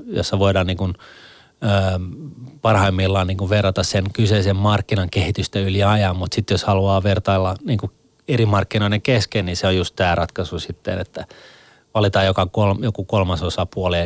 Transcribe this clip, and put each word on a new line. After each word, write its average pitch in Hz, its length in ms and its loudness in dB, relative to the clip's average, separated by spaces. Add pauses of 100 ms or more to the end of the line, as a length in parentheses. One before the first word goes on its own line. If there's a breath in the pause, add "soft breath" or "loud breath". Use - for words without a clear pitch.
jossa 107 340 -2
voidaan 95 280 2
niin 92 100 -2
kuin, 92 160 -2 (680 loud breath)
ö, 117 40 0 (920)
parhaimmillaan 95 640 2
niin 95 100 -2
kuin 95 120 -4
verrata 98 340 2
sen 95 300 -2
kyseisen 101 420 2
markkinan 101 540 0
kehitystä 101 500 -2
yli 98 240 0
ajan, 101 320 2
mut 92 180 -4
sit 113 160 -2
jos - 140 0
haluaa 98 400 2
vertailla 95 520 0 (100)
niin 135 120 0
kuin 101 140 -8 (360)
eri 113 180 2
markkinoiden 104 560 0
kesken, 110 440 0
niin 87 120 -4
se 98 100 0
on 92 80 2
just 87 200 -2
tää 87 200 2
ratkaisu 85 440 -4
sitten, 92 400 -8
että - 280 -10 (680 loud breath)
valitaan 101 320 2
joka 95 200 2
kolm-, 101 380 0
joku 107 200 -4
kolmas 90 380 0
osapuoli, 90 640 -2